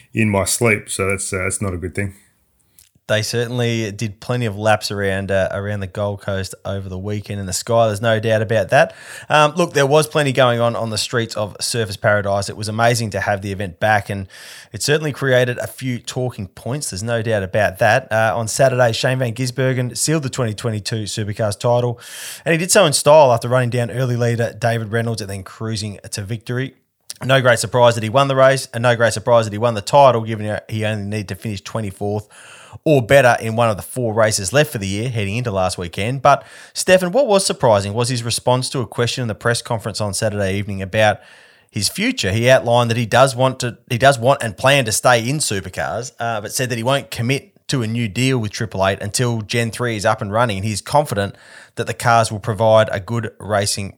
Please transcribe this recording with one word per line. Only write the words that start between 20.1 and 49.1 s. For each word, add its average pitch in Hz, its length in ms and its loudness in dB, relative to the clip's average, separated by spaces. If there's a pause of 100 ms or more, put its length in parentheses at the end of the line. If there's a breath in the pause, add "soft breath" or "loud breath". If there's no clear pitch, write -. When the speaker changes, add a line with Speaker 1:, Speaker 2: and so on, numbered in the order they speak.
Speaker 2:
the 131 80 -6
twenty 113 240 -2
twenty-two 107 520 -6
Supercars 104 540 -4
title, 120 400 0 (460 loud breath)
and 156 60 0
he 165 80 2
did 180 100 -4
so 202 160 6
in 143 80 2
style 147 400 8
after 117 160 0
running 123 220 2
down 120 180 -2
early 123 280 -2
leader 117 360 0
David 113 380 -4
Reynolds 117 300 -2
and 98 100 -8
then 98 100 -8
cruising 107 580 -8 (120)
to 107 100 -6
victory. 120 540 -6 (480)
No 131 180 4
great 120 160 6
surprise 120 380 4
that 107 80 -4
he 110 60 -2
won 135 180 4
the 135 80 0
race, 131 360 4
and 120 120 -4
no 123 120 4
great 113 180 2
surprise 117 320 2
that 104 60 -6
he 104 60 -6
won 117 160 0
the 104 80 -4
title, 131 400 6
given 107 380 -4 (100)
he 107 160 -4
only 104 200 -4
needed 104 240 -6
to 101 60 -6
finish 107 260 -8
twenty-fourth 104 640 -6 (580 loud breath)
or 147 160 4
better 123 400 6
in 113 140 -4
one 117 120 2
of 104 100 0
the - 60 -10
four 117 300 -4
races 104 400 0
left 151 180 2
for - 60 -6
the 98 100 -6
year 104 220 -4
heading 107 260 -4
into 120 140 -4
last 92 300 -2
weekend. 101 420 -4
But, - 240 4 (260 loud breath)
Stefan, 185 400 2
what 262 140 2
was 196 180 4
surprising 104 520 2
was 120 140 0
his 123 120 -4
response 123 480 -2
to 139 100 -4
a 117 60 -4
question 120 380 -4
in 117 40 -4
the 107 60 -4
press 120 300 -2
conference 110 360 -6
on 104 140 -4
Saturday 101 420 -2
evening 101 240 -6
about 104 400 2 (520 soft breath)
his 101 180 -4
future. 233 420 -4
He 117 160 0
outlined 120 440 4
that 110 40 -2
he 120 120 -2
does 123 280 4
want 127 260 0
to, 117 180 -6 (100)
he 120 80 -2
does 131 220 4
want 123 240 2
and 110 120 -4
plan 135 300 2
to 107 60 -4
stay 120 360 2
in 147 120 -4
supercars, 92 800 -6
uh, 117 220 -6
but 104 120 -10
said 123 160 -4
that 123 80 -4
he 113 60 -6
won't 131 260 -2
commit - 600 -6
to 135 120 -2
a 107 60 -4
new 117 200 -2
deal 127 300 0
with 107 140 -4
Triple 98 340 -4
Eight 98 160 0
until 113 400 -2